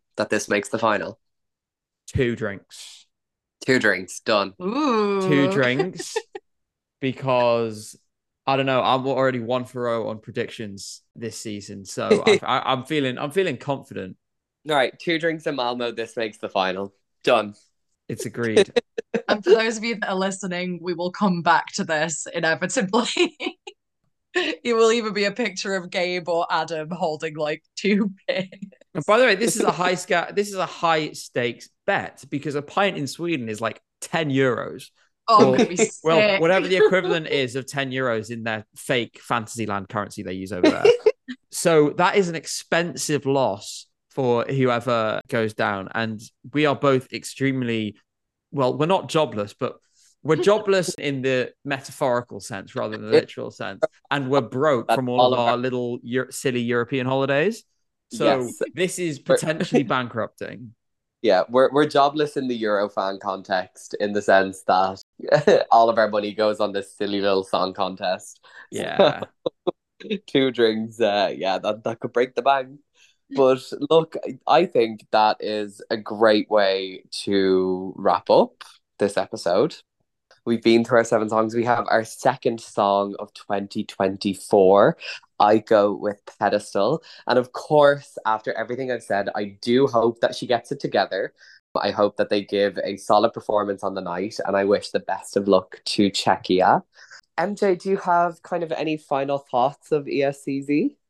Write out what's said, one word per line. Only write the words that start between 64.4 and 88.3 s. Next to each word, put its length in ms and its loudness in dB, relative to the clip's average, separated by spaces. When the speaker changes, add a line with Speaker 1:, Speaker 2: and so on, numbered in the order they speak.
Speaker 1:
that 400 0
<laughs> 40 -14
all 200 8
of 80 0
our 100 4
money 240 -2
goes 280 0
on 120 0
this 240 -8
silly 240 -2
little 240 2
song 300 -2
contest. 640 -6
Speaker 2:
Yeah. 500 0
Speaker 1:
So, 80 -10
<laughs> 80 -20
two 240 2
drinks, 500 0
uh, 320 2
yeah, 260 -2
that, 260 -4
that 160 -6
could 120 -8
break 220 0
the 80 -2
bank. 280 2
Speaker 3:
Mm. 40 -10
Speaker 1:
But 260 4
look, 280 2
I, 120 -10
I 40 0
think 460 0
that 260 4
is 420 -6
a 60 0
great 540 2
way 540 2
to 720 2
wrap 340 0
up 360 4
this 180 0
episode. 600 0
We've 160 0
been 240 6
through 140 4
our 60 4
seven 240 0
songs. 260 0
We 120 0
have 220 0
our 160 2
second 560 -2
song 600 0
of 120 -14
twenty 520 -6
twenty-four, 1120 4
Aiko 560 4
with 240 -6
Pedestal. 600 0
And 100 2
of 140 0
course, 720 2
after 280 -2